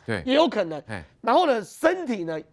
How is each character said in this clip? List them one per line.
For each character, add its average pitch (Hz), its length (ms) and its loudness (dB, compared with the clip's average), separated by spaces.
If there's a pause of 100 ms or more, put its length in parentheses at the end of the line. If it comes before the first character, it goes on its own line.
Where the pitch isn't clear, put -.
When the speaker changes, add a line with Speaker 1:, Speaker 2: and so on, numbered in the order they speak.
Speaker 1:
对。 104 200 -2
Speaker 2:
也 254 100 2
有 311 140 6
可 208 160 -2
能。 160 200 -8
Speaker 1:
嘿。 101 160 -10 (200)
Speaker 2:
然 226 120 0
后 339 140 4
呢， 233 160 2
身 349 420 0
体 214 200 -4
呢， 160 120 -6 (160)